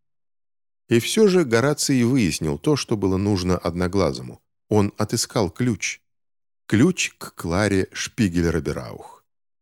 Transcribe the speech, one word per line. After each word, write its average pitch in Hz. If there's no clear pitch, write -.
И 117
все 214
же 180
Гораций 127
выяснил 90
то, 151
что -
было 95
нужно 92
Одноглазому. 85
Он 107
отыскал 110
ключ. -
Ключ 101
к -
Кларе 95
Шпигель-Рабераух. 78